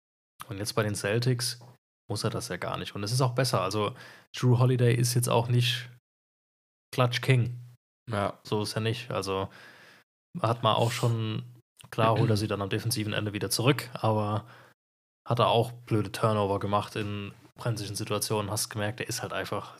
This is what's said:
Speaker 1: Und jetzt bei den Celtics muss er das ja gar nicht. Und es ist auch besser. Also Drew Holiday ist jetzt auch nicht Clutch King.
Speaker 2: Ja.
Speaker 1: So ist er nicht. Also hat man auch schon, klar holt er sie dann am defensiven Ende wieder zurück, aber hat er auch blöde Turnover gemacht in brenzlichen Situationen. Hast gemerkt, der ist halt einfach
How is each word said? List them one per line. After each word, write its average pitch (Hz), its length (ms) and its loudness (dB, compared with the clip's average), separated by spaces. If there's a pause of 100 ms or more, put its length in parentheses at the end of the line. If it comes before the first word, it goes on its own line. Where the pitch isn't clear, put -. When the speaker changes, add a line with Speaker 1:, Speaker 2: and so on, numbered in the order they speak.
(500)
Speaker 1:
Und 101 80 -8
jetzt 104 160 -6
bei 113 100 2
den 107 120 -2
Celtics 120 680 0 (500)
muss 104 140 -2
er 107 60 0
das 90 180 -6
ja 90 80 -6
gar 90 200 -6
nicht. 90 180 -8
Und 101 80 -6
es 107 100 -2
ist 127 80 2
auch 123 120 2
besser. 127 280 2
Also 101 340 -2 (420)
Drew 123 220 6
Holiday 123 340 4
ist 123 200 2
jetzt 120 160 0
auch 117 180 4
nicht 123 420 0 (1040)
Clutch 127 280 2
King. 127 360 2 (540)
Speaker 2:
Ja. 101 340 0
Speaker 1:
So 107 160 0
ist 104 140 -4
er 110 60 -2
nicht. 110 280 -2
Also 98 380 -2 (960)
hat 113 220 0
man 110 120 4
auch 117 160 2
schon, 113 520 -2 (480)
klar 110 260 4
holt 131 120 4
er 110 80 4
sie 104 100 0
dann 101 140 -2
am 98 80 -4
defensiven 107 440 -2
Ende 104 180 -2
wieder 98 180 -4
zurück, 123 440 2
aber 107 520 0 (840)
hat 117 120 0
er 107 80 4
auch 117 240 2
blöde 104 400 -2
Turnover 104 480 0
gemacht 101 360 -2
in 101 360 -6 (260)
brenzlichen 101 380 -4
Situationen. 104 560 -2
Hast - 180 -2
gemerkt, 104 300 -4
der - 100 -6
ist 123 140 -6
halt 98 100 -8
einfach 98 460 -6